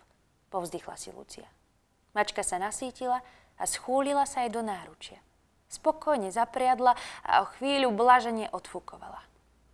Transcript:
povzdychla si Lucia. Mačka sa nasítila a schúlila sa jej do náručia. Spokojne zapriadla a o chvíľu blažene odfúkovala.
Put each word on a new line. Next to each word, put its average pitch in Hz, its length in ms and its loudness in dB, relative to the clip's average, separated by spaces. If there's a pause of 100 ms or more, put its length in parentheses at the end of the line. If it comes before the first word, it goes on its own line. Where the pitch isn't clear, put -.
(520)
povzdychla 175 480 -6
si - 160 -14
Lucia. - 320 -18 (640)
Mačka 208 320 -2
sa 190 160 -4
nasítila 247 640 -4 (320)
a - 80 -10
schúlila 277 640 0
sa 262 160 -4
jej 240 80 -2
do 226 80 -4
náručia. 180 640 -10 (480)
Spokojne 294 640 0
zapriadla 247 640 4 (240)
a - 240 4
o - 80 -14
chvíľu 269 400 2
blažene 233 560 4
odfúkovala. - 720 -12 (500)